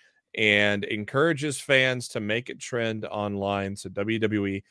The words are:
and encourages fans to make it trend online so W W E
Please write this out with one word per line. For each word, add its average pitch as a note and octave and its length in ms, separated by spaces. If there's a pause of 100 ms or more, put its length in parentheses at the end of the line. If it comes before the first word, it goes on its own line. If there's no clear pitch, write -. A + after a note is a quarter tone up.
(380)
and G#2 460
encourages C3+ 760
fans C3 500
to A#2+ 100
make A2 320
it - 80
trend A2+ 460
online G2+ 720
so G2 140
W G#2 300
W G#2+ 260
E G2 260